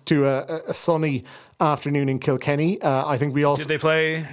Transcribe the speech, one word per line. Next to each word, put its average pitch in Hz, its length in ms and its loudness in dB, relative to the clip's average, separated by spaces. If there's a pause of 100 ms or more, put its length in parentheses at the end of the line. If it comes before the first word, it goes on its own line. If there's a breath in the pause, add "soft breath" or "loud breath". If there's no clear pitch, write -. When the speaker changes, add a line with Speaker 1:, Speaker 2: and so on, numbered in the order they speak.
Speaker 1:
to 143 220 2
a, 135 140 0
a, 160 260 -8
a 165 60 -4
sunny 156 500 0 (360 loud breath)
afternoon 143 500 2
in 131 100 -2
Kilkenny. 147 600 0
Uh, 135 260 0
I 143 100 0
think 135 160 -2
we 147 100 2
also 143 200 2
Speaker 2:
Did 143 60 -8
they 156 100 0
play, 160 540 0